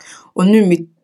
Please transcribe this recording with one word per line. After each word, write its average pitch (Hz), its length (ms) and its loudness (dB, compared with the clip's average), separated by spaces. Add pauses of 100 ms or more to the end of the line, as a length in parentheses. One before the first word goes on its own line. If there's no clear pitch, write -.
(340)
Och 185 120 -2
nu 208 200 2
mitt 170 240 -2 (140)